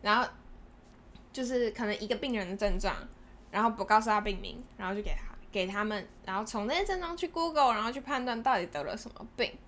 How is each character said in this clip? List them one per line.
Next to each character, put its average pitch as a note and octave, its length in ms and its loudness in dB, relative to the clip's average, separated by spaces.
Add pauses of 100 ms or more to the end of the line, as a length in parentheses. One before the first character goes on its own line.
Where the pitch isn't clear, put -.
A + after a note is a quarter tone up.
然 G#3 200 4
后 - 80 0 (1000)
就 C4 120 -4
是 A#3+ 280 2
可 A#3 140 -4
能 G#3 140 0
一 G#3+ 80 -6
个 A3+ 80 2
病 A#3+ 200 -2
人 F#3+ 140 -2
的 G3 60 -2
症 G3+ 240 2
状， G3 160 0 (560)
然 G#3 120 2
后 A#3 60 8
不 G#3 140 -2
告 G#3+ 160 8
诉 A3 100 0
他 G#3+ 120 4
病 G3+ 180 -2
名， - 240 -10 (140)
然 G3 100 -6
后 G3 80 -2
就 G#3 60 -4
给 G#3 100 -2
他， - 240 -4 (160)
给 F#3 160 0
他 G3+ 160 -2
们， G#3+ 240 -2 (180)
然 F#3+ 120 -2
后 A3 80 -2
从 G#3+ 220 -4
那 C#4+ 80 0
些 G4 100 2
症 F#4+ 140 -2
状 E4+ 160 -6
去 E4+ 120 -4
Google， D#4 460 4
然 G#3+ 100 0
后 A#3 80 0
去 C4+ 100 -6
判 B3+ 220 -2
断 A#3 180 -2
到 B3+ 160 4
底 F3 100 0
得 C#3+ 160 -6
了 D3 140 -2
什 - 140 -10
么 - 240 -16
病。 - 180 0 (140)